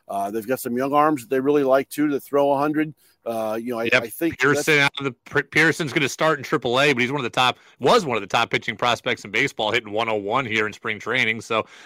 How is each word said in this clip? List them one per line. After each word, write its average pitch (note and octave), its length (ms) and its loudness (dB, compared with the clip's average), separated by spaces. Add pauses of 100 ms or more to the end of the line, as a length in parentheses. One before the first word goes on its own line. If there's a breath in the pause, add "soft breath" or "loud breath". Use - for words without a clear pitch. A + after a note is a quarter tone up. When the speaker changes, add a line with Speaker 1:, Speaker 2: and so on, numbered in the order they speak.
Speaker 1:
Uh, G2 240 -4
they've G#2+ 160 -6
got B2+ 120 -2
some A#2+ 160 -6
young C3+ 180 -2
arms D3 280 4
that A2 80 -20
they C3+ 100 0
really C#3+ 240 2
like, C3+ 260 2
too, D3 180 -2
to C#3 120 -2
throw C#3+ 320 0
a C#3 60 2
hundred. D3+ 380 -2 (300 soft breath)
Uh, A2+ 360 -4
you A#2+ 120 -6
know, A2+ 60 -4
I, A#2 40 -2
Speaker 2:
Yep, A#2+ 200 2
Speaker 1:
I A#2 40 -8
think E3 320 -4
Speaker 2:
Pearson C#3+ 380 4
Speaker 1:
that's C#3+ 80 4
Speaker 2:
out C#3+ 120 0
of C#3 60 -6
the, C3+ 80 -2
P-, - 320 -4
Pearson's D3+ 500 0
gonna C#3+ 160 0
start D#3 300 0
in A#2+ 40 -12
triple B2+ 360 0
A, D3 140 4
but A#2+ 80 0
he's B2 100 0
one D3 80 -4
of B2 60 -4
the A2 40 -6
top, B2 300 0 (200 soft breath)
was F3+ 260 4
one A#2+ 120 -2
of G2 40 -2
the G2 60 -10
top A#2+ 220 0
pitching A#2+ 260 -4
prospects A#2+ 480 -2
in G#2+ 60 -16
baseball, A2 420 -2
hitting A2+ 200 -2
one A2+ 180 -2
oh A2 60 0
one A2 320 -2
here A2 180 0
in G2+ 80 -6
spring A2 240 -8
training. A2+ 440 -2
So A2 240 -2 (200 loud breath)